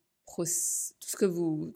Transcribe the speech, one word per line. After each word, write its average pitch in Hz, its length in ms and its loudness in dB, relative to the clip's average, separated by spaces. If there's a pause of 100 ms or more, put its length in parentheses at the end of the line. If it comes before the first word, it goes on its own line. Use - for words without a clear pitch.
(280)
proc-, - 720 -2
tout - 100 -10
ce - 80 -4
que 220 80 4
vous 165 500 2